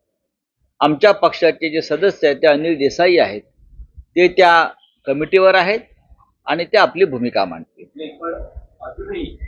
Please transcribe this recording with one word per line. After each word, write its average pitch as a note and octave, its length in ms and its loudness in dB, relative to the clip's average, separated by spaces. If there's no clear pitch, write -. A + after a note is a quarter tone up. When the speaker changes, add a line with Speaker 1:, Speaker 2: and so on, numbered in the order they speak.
Speaker 1:
आमच्या D3+ 320 2
पक्षाचे E3 580 0
जे D#3 120 -4
सदस्य D#3+ 460 -2
आहेत C#3 140 -2
ते D#3+ 60 4
अनिल D3+ 300 0
देसाई E3+ 400 0
आहेत, G#2 240 0
ते F3 120 4
त्या F3 420 4
कमिटीवर F3+ 500 2
आहेत F#3+ 240 0
आणि E3 200 -4
ते G#3+ 120 0
आपली F#3 280 2
भूमिका B2 400 -2
मांडतील. E2 400 -16
Speaker 2:
नाही, D3+ 140 -14
पण E3 240 -12
अजूनही - 560 -14